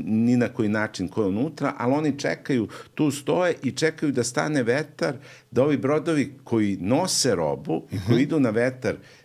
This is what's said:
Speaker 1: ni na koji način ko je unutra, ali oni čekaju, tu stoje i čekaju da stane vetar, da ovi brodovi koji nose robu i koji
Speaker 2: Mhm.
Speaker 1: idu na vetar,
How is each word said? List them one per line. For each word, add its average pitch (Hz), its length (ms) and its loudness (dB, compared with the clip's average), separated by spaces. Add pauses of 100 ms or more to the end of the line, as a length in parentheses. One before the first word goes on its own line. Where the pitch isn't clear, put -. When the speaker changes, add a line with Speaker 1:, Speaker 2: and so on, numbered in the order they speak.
Speaker 1:
ni 113 320 2
na 120 100 2
koji 107 220 0
način 107 380 -2
ko - 140 -4
je 101 60 2
unutra, 135 500 -2
ali 123 160 0
oni 147 260 0
čekaju, 139 480 -2 (280)
tu 156 160 2
stoje 165 420 0 (100)
i 127 80 -2
čekaju 156 400 0
da 123 120 0
stane 151 400 -2
vetar, 143 520 -2 (360)
da 120 120 4
ovi 147 140 4
brodovi 143 560 0 (100)
koji 107 340 0
nose 127 580 2
robu 78 500 -2
i - 120 -8
koji 104 180 2
Speaker 2:
Mhm. 120 40 4
Speaker 1:
idu 147 200 2
na 127 100 4
vetar, 117 460 0 (300)